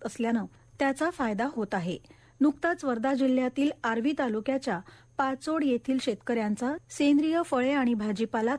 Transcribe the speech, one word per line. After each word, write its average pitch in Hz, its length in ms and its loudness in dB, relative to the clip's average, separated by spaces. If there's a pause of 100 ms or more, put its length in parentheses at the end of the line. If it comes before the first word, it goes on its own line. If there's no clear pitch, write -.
असल्यानं 226 400 -2 (340)
त्याचा 277 300 0
फायदा 233 420 -2
होत 220 220 -4
आहे. 180 240 -2 (440)
नुकताच 302 440 2
वर्धा 254 280 0
जिल्ह्यातील 254 580 2 (120)
आर्वी 233 360 0
तालुक्याच्या 233 600 -2 (380)
पाचोड 285 460 -2
येथील 262 380 0
शेतकऱ्यांचा 226 720 -2 (160)
सेंद्रिय 302 560 4
फळे 262 260 0
आणि 262 220 2
भाजीपाला 220 640 -2